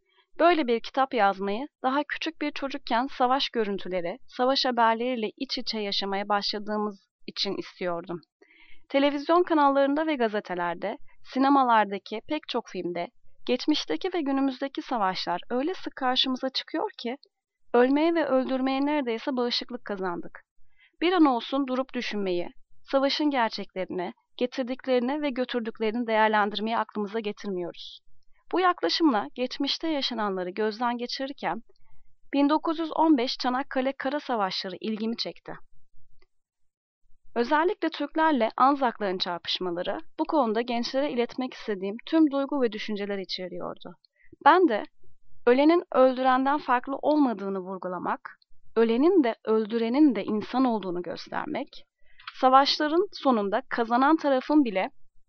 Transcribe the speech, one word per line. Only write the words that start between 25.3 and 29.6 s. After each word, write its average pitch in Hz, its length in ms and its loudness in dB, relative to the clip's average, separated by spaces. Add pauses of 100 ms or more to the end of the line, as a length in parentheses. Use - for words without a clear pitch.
götürdüklerini 226 760 -4
değerlendirmeyi 220 720 2
aklımıza 214 420 -4
getirmiyoruz. 202 800 -8 (520)
Bu 330 80 2
yaklaşımla 330 720 2
geçmişte 277 540 -4